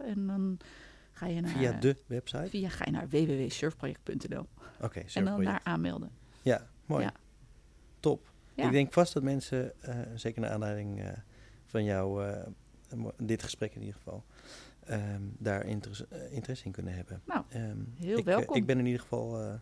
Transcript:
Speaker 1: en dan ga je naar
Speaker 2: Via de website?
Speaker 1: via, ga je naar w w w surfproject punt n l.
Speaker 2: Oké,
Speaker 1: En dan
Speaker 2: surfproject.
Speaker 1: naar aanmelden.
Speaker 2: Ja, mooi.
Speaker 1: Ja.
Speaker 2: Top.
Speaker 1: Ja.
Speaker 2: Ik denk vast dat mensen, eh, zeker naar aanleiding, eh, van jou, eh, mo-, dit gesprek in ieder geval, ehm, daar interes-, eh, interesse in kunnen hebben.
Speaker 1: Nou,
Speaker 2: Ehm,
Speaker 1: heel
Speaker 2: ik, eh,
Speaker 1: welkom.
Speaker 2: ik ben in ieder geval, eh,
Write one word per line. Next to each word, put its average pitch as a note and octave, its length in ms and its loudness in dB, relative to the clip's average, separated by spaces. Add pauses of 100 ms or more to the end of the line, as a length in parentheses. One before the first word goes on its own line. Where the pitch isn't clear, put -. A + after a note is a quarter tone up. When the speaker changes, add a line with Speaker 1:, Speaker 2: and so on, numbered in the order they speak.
Speaker 1:
en G3+ 220 -2
dan F#3+ 320 0 (540)
ga - 140 -6
je E3+ 140 0
naar E3+ 100 0
Speaker 2:
Via C3 220 4
de B2+ 240 4 (100)
website? C3 420 -4
Speaker 1:
via, F#3+ 200 -2
ga - 160 -2
je - 60 0
naar - 180 0
w C3 40 -4
w C#3+ 340 4
w D#3+ 40 -2
surfproject D3 520 -4
punt - 260 -4
n - 60 -4
l. - 40 -4 (420)
Speaker 2:
Oké, - 180 -4
Speaker 1:
En E2 40 -6
dan - 80 -12
Speaker 2:
surfproject. G3 400 2
Speaker 1:
naar G3 140 2
aanmelden. E3+ 460 -2 (320)
Speaker 2:
Ja, A#2+ 260 4 (180)
mooi. C#3+ 180 2
Speaker 1:
Ja. - 80 -2 (880)
Speaker 2:
Top. - 300 2 (240)
Speaker 1:
Ja. - 100 0
Speaker 2:
Ik B2+ 80 6
denk C#3 200 6
vast F3 200 6
dat C#3 100 2
mensen, C3 600 0
eh, B2 160 -4 (160)
zeker A2+ 260 -2
naar G#2+ 100 0
aanleiding, G#2 520 -2
eh, G2 100 -4 (520)
van G#2+ 200 0
jou, G2 420 2
eh, G2+ 200 -4 (480)
mo-, A2+ 220 -4
dit A2 260 0
gesprek - 320 -6
in A2 60 -10
ieder G2+ 160 -8
geval, - 280 -10 (600)
ehm, G#2 380 -2 (160)
daar G2+ 260 0
interes-, G2+ 440 -4
eh, - 240 -10
interesse B2+ 320 -6
in F#2+ 80 -6
kunnen F2+ 220 -4
hebben. F2+ 320 -8
Speaker 1:
Nou, - 220 0
Speaker 2:
Ehm, A2 280 -4 (200)
Speaker 1:
heel F3 220 -2
Speaker 2:
ik, G3 80 0
eh, F3+ 80 6
Speaker 1:
welkom. - 220 2
Speaker 2:
ik - 100 4
ben C3 120 4
in B2 80 4
ieder B2 140 2
geval, A#2 400 -2
eh, G#2 220 -4